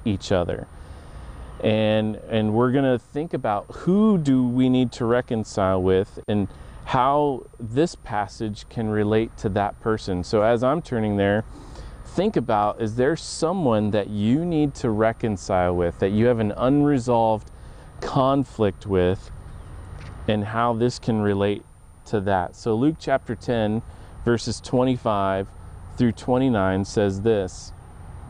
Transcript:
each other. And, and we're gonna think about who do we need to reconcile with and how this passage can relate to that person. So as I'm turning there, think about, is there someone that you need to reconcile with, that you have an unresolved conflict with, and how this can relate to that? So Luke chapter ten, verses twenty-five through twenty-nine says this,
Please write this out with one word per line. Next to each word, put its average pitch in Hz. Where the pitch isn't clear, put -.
each 104
other. 90
And, 107
and 107
we're 123
gonna 127
think 156
about 110
who 208
do 131
we 127
need 127
to 120
reconcile 107
with 92
and 104
how 139
this 127
passage 104
can 110
relate 107
to 110
that 101
person. 101
So 107
as 113
I'm 147
turning 110
there, 101
think 202
about, 107
is 110
there 135
someone 135
that 101
you 110
need 151
to 127
reconcile 104
with, 87
that 95
you 107
have 120
an 104
unresolved 120
conflict 131
with, 92
and 104
how 113
this 120
can 110
relate 101
to 110
that? 95
So 110
Luke 147
chapter 135
ten, 110
verses 117
twenty-five 104
through 120
twenty-nine 107
says 98
this, 104